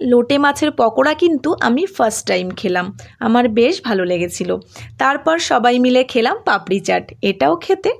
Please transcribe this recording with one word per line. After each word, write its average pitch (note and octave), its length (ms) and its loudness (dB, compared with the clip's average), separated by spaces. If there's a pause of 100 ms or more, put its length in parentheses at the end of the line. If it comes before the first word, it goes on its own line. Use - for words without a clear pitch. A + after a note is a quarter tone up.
লোটে A#3+ 380 2
মাছের C#4+ 320 0
পকোড়া D4 440 2
কিন্তু D#4 360 0 (100)
আমি B3 260 0
ফার্স্ট A3 400 -2
টাইম F#3 240 -2
খেলাম, F3+ 360 -4 (400)
আমার A#3+ 220 4
বেশ A#3 260 2 (100)
ভালো G3+ 200 -2
লেগেছিল। F3+ 460 -4 (480)
তারপর C#4+ 400 0
সবাই B3 400 2
মিলে B3+ 260 4
খেলাম B3+ 400 -2
পাপড়ি F#3+ 360 0
চাট, - 240 -2 (180)
এটাও C#4 340 0
খেতে F#4+ 440 -2